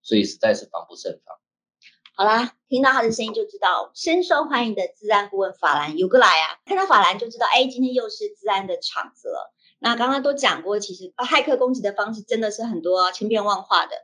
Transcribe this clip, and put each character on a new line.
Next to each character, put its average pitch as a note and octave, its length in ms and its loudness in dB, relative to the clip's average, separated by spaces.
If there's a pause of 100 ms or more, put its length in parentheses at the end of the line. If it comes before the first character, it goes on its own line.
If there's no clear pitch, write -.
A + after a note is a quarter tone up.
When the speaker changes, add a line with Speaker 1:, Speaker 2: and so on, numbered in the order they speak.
Speaker 1:
所 A2 160 0
以 G2+ 60 4
实 - 140 -6
在 A2 160 2
是 - 120 -4
防 E2+ 220 -10
不 - 80 -20
胜 - 300 -10
防。 - 100 -20 (800)
Speaker 2:
好 F#3+ 80 -2
啦， A3+ 320 2 (140)
听 C4 120 2
到 C4+ 100 6
他 C4 120 2
的 A3+ 80 0
声 A3 140 -4
音 A3 80 -8
就 A3 100 -4
知 - 160 -12
道， F3+ 340 0
深 F4 300 0
受 D#4 220 2
欢 A#3+ 220 -2
迎 G#3+ 60 -4
的 F#3+ 140 -4
资 G#3+ 240 -6
安 G3+ 180 2
顾 G3 80 -6
问 F#3+ 160 -2
法 D3 240 2
兰 D3+ 200 -4
有 F3+ 100 0
个 G#3+ 100 4
来 A#3 100 8
啊。 D#3+ 380 2
看 G4 100 -4
到 F#4+ 120 2
法 G#3 140 6
兰 F#3 180 2
就 A#3 80 -6
知 A3+ 100 -16
道， A#3 160 0
哎， B3+ 120 4
今 B3+ 180 -4
天 B3+ 100 -2
又 A3+ 160 -4
是 G#3 200 -10
资 G#3 200 -8
安 G3 160 -2
的 F3+ 140 -6
场 - 340 -8
子 - 140 -16
了。 C2+ 260 -10 (260)
那 A#3 160 0
刚 A#3+ 140 0
刚 C4+ 140 -2
都 C#4+ 100 0
讲 F#3 300 0
过， G3+ 160 -2
其 G3 160 -10
实 - 220 -18
骇 B3+ 260 2
客 C4 140 0
攻 B3+ 160 0
击 A#3+ 80 -4
的 G3+ 100 -2
方 G#3+ 220 -4
式 G#3+ 80 -10
真 A3+ 200 -4
的 G#3+ 80 -2
是 A3 140 -8
很 G3+ 180 -6
多， F3+ 300 2
千 G#3+ 160 -6
变 G#3+ 160 0
万 G3+ 180 0
化 E3+ 240 0
的。 - 60 -14 (120)